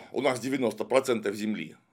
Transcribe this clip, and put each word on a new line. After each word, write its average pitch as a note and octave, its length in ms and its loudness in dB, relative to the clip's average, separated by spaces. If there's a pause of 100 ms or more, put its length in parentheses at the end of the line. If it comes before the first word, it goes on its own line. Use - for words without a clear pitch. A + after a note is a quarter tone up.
(120)
у B2 100 -2
нас C3 180 2
девяносто B2 440 0
процентов A2 520 2
земли G#2 400 -6 (180)